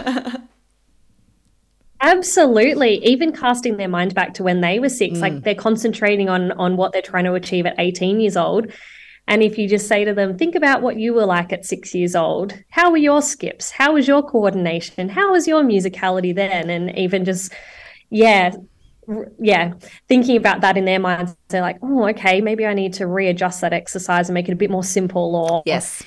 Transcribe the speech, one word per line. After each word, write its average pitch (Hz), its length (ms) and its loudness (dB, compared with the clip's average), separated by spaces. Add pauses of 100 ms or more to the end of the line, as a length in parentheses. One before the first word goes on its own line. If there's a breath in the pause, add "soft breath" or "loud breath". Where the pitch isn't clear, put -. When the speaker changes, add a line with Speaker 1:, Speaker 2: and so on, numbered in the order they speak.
Speaker 1:
<laughs> - 2000 -14
Speaker 2:
Absolutely. 285 1000 4
Even 262 300 4
casting 247 460 -2
their 196 100 -4
mind 180 260 -2
back 185 200 -2
to - 80 -8
when 180 180 2
they 175 180 0
were 262 120 0
six, 175 260 -2
Speaker 1:
Mm. 170 60 -4
Speaker 2:
like, 147 200 -2
they're 208 120 0
concentrating 214 720 0
on, 185 240 0
on 180 240 0
what 185 160 0
they're 190 80 -2
trying 180 240 -2
to 180 80 0
achieve 180 320 -2
at 175 140 -2
eighteen 185 420 0
years 208 160 0
old. 175 300 0 (600 loud breath)
And 226 160 2
if 214 140 2
you 208 120 -2
just 202 200 0
say 208 160 2
to 208 80 0
them, 196 240 0
"Think 330 180 -2
about 285 280 2
what 240 160 -2
you 226 160 -2
were 226 100 4
like 175 260 0
at 180 140 -6
six - 300 -10
years 180 200 -2
old. 170 440 -2 (100)
How 349 220 2
were 330 80 2
your 294 240 4
skips? - 480 -8
How 294 240 2
was 285 120 4
your 285 160 4
coordination? 185 880 -2
How 392 240 0
was 320 160 2
your 311 140 2
musicality 185 720 0
then?" 185 340 -2
And 175 300 -4
even 185 260 -2
just, 185 280 -4 (580 loud breath)
yeah, 214 400 4 (580)
r-, 214 300 -8
yeah, 175 360 2 (340 loud breath)
thinking 254 280 4
about 196 260 2
that 190 140 4
in 190 100 0
their 185 120 2
minds, 180 380 -2 (140)
they're 185 100 -2
like, 175 220 -4
"Oh, 254 260 0
okay, 196 320 2
maybe 220 260 -2
I 208 80 0
need 190 200 -2
to 190 120 -6
readjust 180 540 -2
that 170 120 -2
exercise 180 560 -2
and 185 60 -4
make 180 140 -2
it 185 40 -2
a 180 40 -2
bit 196 140 -2
more 185 120 -2
simple," 180 540 -2
or 165 300 0
Speaker 1:
Yes. 170 400 -4